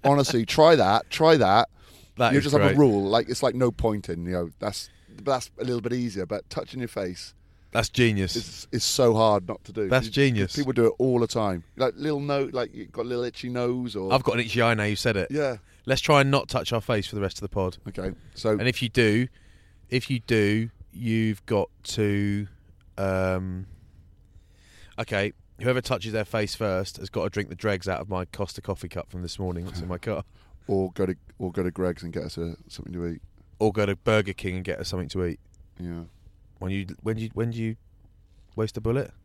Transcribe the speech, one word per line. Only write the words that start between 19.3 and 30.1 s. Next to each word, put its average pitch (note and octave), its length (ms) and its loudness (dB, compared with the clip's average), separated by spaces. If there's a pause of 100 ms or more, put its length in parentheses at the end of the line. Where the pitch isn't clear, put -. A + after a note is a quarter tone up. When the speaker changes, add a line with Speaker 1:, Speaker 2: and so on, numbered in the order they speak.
Speaker 2:
if B2+ 220 -2
you B2+ 80 -2
do, A2 500 2 (220)
you've A2 560 0
got G2+ 220 0 (140)
to, G2+ 640 0 (520)
um, F#2 680 -2 (1300)
okay, G#2+ 340 -2 (260)
whoever B2 220 2
touches A2 300 -4
their G#2+ 140 -2
face G#2 300 -2
first F#2+ 420 -2
has - 120 -12
got F2 140 -4
to G2 60 -2
drink G#2 200 -4
the F2+ 60 -10
dregs G2 320 -2
out F#2 140 -4
of F#2+ 80 -12
my F2+ 160 -4
Costa - 360 -8
coffee F#2 280 -8
cup - 220 -10
from F2+ 100 -10
this F2 180 -10
morning F2+ 260 -6
that's F2+ 160 -10
in F2+ 60 -8
my F2+ 100 -6
car. F#2+ 260 -6 (440)